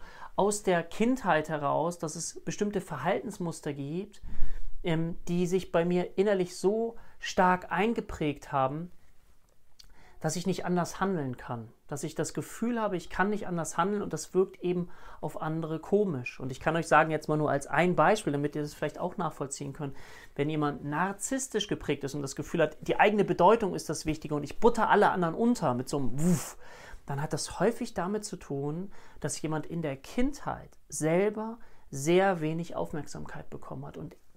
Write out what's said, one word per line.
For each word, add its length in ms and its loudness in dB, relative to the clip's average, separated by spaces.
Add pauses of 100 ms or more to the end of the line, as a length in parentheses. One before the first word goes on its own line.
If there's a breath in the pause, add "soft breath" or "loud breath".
(380 loud breath)
aus 260 2
der 180 4
Kindheit 680 2
heraus, 500 0
dass 160 -6
es 300 -10
bestimmte 340 -2
Verhaltensmuster 920 -4
gibt, 480 -8 (600 loud breath)
ähm, 340 2 (100)
die 180 2
sich 280 -2
bei 100 4
mir 340 0
innerlich 380 2
so 400 0 (240 soft breath)
stark 520 2
eingeprägt 800 -2
haben, 400 0 (1300 soft breath)
dass 160 -2
ich 100 -4
nicht 200 0
anders 340 0
handeln 380 -2
kann. 320 -8 (180)
Dass 160 -6
ich 100 -6
das 200 -4
Gefühl 460 -4
habe, 180 -2
ich 120 -8
kann 200 0
nicht 180 -4
anders 300 -4
handeln 240 0
und 120 -6
das 200 -8
wirkt 280 2
eben 280 -2 (320 loud breath)
auf 200 -6
andere 380 -4
komisch. 600 0
Und 120 -6
ich 80 -10
kann 160 0
euch 120 0
sagen, 220 6
jetzt 200 -2
mal 80 2
nur 120 2
als 180 0
ein 280 2
Beispiel, 380 4
damit 220 -2
ihr 60 -2
das 120 -6
vielleicht 260 -6
auch 180 -6
nachvollziehen 560 -6
könnt, 220 -8 (400 loud breath)
wenn 140 0
jemand 340 -2
narzisstisch 840 -2
geprägt 360 -4
ist 120 -6
und 60 -4
das 140 -6
Gefühl 260 -2
hat, 200 2
die 180 -2
eigene 240 6
Bedeutung 500 6
ist 160 -6
das 160 -4
Wichtige 300 -4
und 80 -2
ich 160 -8
butter 300 6
alle 220 6
anderen 240 0
unter 380 2
mit 160 -4
so 80 0
einem 220 2
Wuff, 380 2 (480 loud breath)
dann 160 -4
hat 120 -4
das 260 -6
häufig 340 0
damit 300 -4
zu 120 -10
tun, 560 -6 (280 loud breath)
dass 220 -6
jemand 240 -4
in 160 -6
der 140 -4
Kindheit 840 -2 (120)
selber 680 0 (340 soft breath)
sehr 500 4
wenig 340 -4
Aufmerksamkeit 760 -6
bekommen 360 -10
hat 120 -14
und 180 -12 (220)